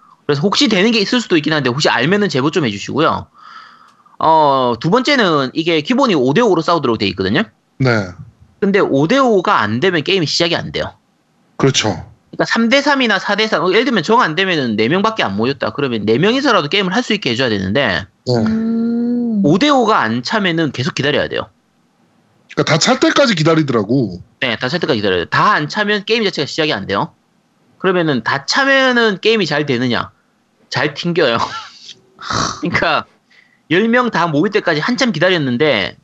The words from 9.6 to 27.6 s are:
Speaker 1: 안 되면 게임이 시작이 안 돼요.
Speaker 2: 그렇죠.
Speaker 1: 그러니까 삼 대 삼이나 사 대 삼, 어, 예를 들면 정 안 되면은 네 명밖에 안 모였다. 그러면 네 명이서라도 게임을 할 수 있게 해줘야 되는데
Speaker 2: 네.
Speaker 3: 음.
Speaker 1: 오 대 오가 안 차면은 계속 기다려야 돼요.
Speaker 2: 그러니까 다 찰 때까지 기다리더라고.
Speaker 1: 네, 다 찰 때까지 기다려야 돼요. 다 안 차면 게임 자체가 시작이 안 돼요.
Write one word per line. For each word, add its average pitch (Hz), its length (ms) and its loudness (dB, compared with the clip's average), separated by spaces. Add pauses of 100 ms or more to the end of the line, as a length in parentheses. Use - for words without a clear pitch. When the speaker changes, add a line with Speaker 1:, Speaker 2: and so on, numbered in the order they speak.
Speaker 1:
안 110 200 -2
되면 175 240 0
게임이 180 220 0
시작이 170 300 0
안 117 160 -6
돼요. 76 220 -6 (600)
Speaker 2:
그렇죠. 131 320 0 (420)
Speaker 1:
그러니까 - 140 -2
삼 226 240 0
대 269 140 2
삼이나 269 360 0
사 202 180 -4
대 220 120 0
삼, 170 160 -2
어, 185 60 0
예를 214 140 2
들면 233 200 0
정 226 160 2
안 170 140 0
되면은 156 420 0
네 107 120 2
명밖에 196 360 0
안 98 120 -2
모였다. 113 340 -2
그러면 120 340 -4
네 110 140 4
명이서라도 240 500 2
게임을 185 260 0
할 240 80 0
수 - 120 -2
있게 202 160 -2
해줘야 120 180 0
되는데 101 580 0 (200)
Speaker 2:
네. 127 100 0
Speaker 3:
음. 226 1080 -2
Speaker 1:
오 170 140 4
대 294 100 2
오가 233 320 2
안 117 220 -2
차면은 170 500 -2
계속 131 220 -6
기다려야 127 340 0
돼요. - 200 -6 (1040)
Speaker 2:
그러니까 147 220 0
다 160 40 2
찰 247 200 2
때까지 285 380 2
기다리더라고. 131 840 0 (200)
Speaker 1:
네, 120 180 -2
다 127 100 -2
찰 160 120 -4
때까지 151 180 0
기다려야 98 220 0
돼요. 82 100 -4
다 175 220 2
안 156 160 0
차면 208 360 -2
게임 226 200 0
자체가 165 220 -4
시작이 151 260 -2
안 101 140 -6
돼요. 101 280 -2 (640)